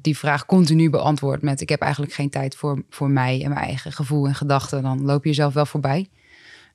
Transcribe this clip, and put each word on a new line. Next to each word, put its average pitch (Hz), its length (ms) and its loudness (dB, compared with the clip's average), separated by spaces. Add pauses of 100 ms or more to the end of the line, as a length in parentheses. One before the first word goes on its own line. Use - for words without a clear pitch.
die 151 160 0
vraag 143 280 -2
continu 165 440 6
beantwoordt 139 540 0
met, 139 180 -2
"Ik 151 80 -8
heb 147 120 0
eigenlijk 143 320 -2
geen 143 160 -2
tijd 135 260 -4
voor, 143 340 -4
voor 139 200 -4
mij 131 340 2
en 143 60 -4
mijn 143 160 -2
eigen 139 260 -8
gevoel 143 360 -2
en 139 80 0
gedachten", 139 480 -2
dan 131 220 -2
loop 139 180 2
je 160 60 0
jezelf 147 240 2
wel 147 120 2
voorbij. 147 440 -2 (640)